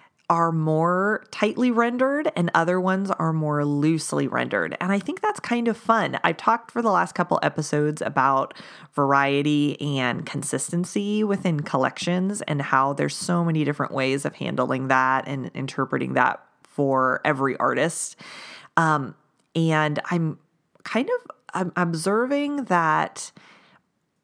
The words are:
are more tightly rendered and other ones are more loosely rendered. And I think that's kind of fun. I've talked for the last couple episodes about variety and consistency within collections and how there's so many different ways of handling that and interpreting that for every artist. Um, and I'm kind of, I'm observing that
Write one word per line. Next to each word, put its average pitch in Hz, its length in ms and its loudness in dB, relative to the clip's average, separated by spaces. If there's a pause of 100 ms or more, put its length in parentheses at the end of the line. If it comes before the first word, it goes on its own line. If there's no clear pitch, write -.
(320)
are 165 220 4
more 165 800 2
tightly 240 400 2
rendered 247 680 2
and 170 180 2
other 170 240 4
ones 190 340 0
are 160 200 0
more 151 320 0
loosely 147 640 0
rendered. 104 500 -2
And 185 140 -2
I 202 60 2
think 294 240 -8
that's 415 180 -4
kind 240 280 -2
of 214 100 0
fun. 190 440 0
I've 165 140 2
talked 233 340 0
for 233 120 -2
the 226 80 2
last 175 240 2
couple 165 280 2
episodes 151 600 0
about 135 500 2 (420)
variety 143 840 2
and 139 460 -2
consistency 202 1000 -2
within 185 360 0
collections 180 840 -2
and 147 180 -4
how 139 320 2
there's 143 240 -2
so 175 260 0
many 160 220 2
different 143 280 -2
ways 135 340 0
of 135 80 -6
handling 131 540 -2
that 131 380 2
and 135 280 -8
interpreting 131 580 -4
that 123 320 2 (180)
for 131 640 0
every 135 320 0
artist. 131 600 -2 (600)
Um, 151 380 0 (420)
and 156 420 2 (120)
I'm 165 280 -2 (460)
kind 269 240 -2
of, 494 220 -4 (240)
I'm 180 200 -4
observing 233 880 -2
that 160 680 0 (920)